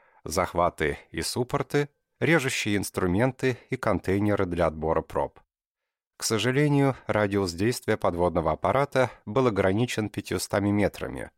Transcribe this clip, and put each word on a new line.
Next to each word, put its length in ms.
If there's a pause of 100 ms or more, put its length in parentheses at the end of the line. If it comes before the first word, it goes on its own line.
(240)
Захваты 720 (140)
и 100
суппорты, 680 (300)
режущие 560
инструменты 800 (120)
и 60
контейнеры 720
для 200
отбора 360
проб. 380 (760)
К 60
сожалению, 760 (120)
радиус 440
действия 440
подводного 560
аппарата 580 (160)
был 220
ограничен 600
пятьюстами 640
метрами, 680